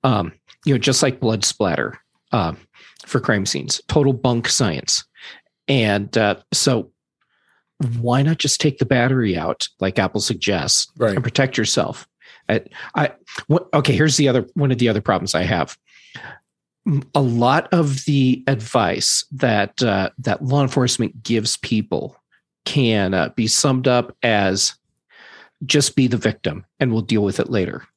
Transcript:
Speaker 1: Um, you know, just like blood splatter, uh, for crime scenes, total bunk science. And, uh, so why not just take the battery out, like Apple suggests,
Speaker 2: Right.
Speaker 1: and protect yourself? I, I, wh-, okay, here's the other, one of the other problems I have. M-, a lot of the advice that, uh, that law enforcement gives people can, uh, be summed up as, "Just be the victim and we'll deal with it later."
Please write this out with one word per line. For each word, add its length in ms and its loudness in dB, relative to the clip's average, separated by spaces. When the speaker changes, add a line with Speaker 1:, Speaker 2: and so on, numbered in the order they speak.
Speaker 1:
Um, 280 2
you 80 4
know, 60 2
just 240 2
like 160 0
blood 240 0
splatter, 560 -2
uh, 220 0
for 140 -2
crime 260 0
scenes, 420 -6
total 260 2
bunk 360 0
science. 560 -2
And, 500 0
uh, 180 2
so 380 0
why 240 2
not 160 0
just 200 -2
take 200 0
the 60 2
battery 520 0
out, 300 -4
like 200 0
Apple 220 0
suggests, 680 -2
Speaker 2:
Right. 180 0
Speaker 1:
and 80 -2
protect 340 0
yourself? 500 -2
I, 120 2
I, 160 0
wh-, 220 2
okay, 200 2
here's 240 2
the 120 4
other, 260 0
one 160 2
of 80 2
the 100 4
other 120 0
problems 340 0
I 80 2
have. 340 -2
M-, 160 0
a 80 2
lot 500 2
of 340 0
the 420 2
advice 840 0
that, 520 0
uh, 260 2
that 240 -4
law 200 0
enforcement 580 -2
gives 360 -2
people 600 -4
can, 480 0
uh, 220 0
be 120 0
summed 400 0
up 360 0
as, 500 0
"Just 300 0
be 120 4
the 100 0
victim 480 -4
and 120 0
we'll 100 0
deal 220 2
with 160 0
it 100 -4
later." 360 -4